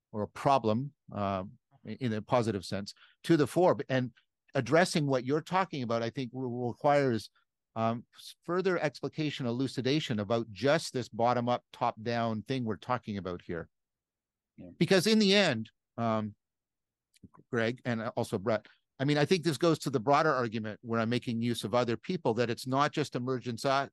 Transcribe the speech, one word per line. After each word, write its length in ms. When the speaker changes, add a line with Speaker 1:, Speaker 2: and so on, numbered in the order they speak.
Speaker 1:
or 100
a 60
problem, 640
uh, 300
in 280
a 80
positive 460
sense, 260
to 140
the 80
fore. 320
And 220
addressing 520
what 180
you're 160
talking 420
about, 200
I 80
think, 240
re-, 340
requires, 600
um, 300
s-, 160
further 340
explication, 680
elucidation 760
about 320
just 400
this 160
bottom-up, 540
top-down 680
thing 220
we're 120
talking 420
about 240
here. 260
Speaker 2:
Yeah. 100
Speaker 1:
Because 280
in 120
the 160
end, 360
um, 380
Greg, 340
and 180
also 200
Brett, 300
I 40
mean, 120
I 80
think 180
this 140
goes 240
to 100
the 100
broader 320
argument 500
where 180
I'm 80
making 320
use 240
of 100
other 220
people, 380
that 160
it's 160
not 260
just 240
emergence 480
up 280